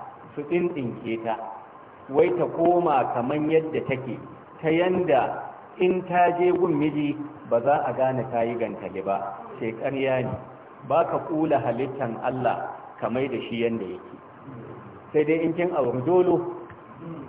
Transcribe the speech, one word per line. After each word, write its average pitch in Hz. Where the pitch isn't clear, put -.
su 147
ɗinɗinke 139
ta. 113
Wai 156
ta 175
koma 165
kaman 151
yadda 156
take, 127
ta 160
yanda 165
in 180
ta 175
je 180
gun 165
miji 147
ba 143
za 143
a 123
gane 127
ta 120
yi 117
gantali 98
ba, 98
sai 113
ƙarya 135
ne. 110
Ba 139
ka 156
ƙula 156
halittan 120
Allah 127
ka 113
mai 127
da 123
shi 117
yanda 113
yake. -
Sai 151
dai 156
in 165
kin 175
auri 127
dolo, 180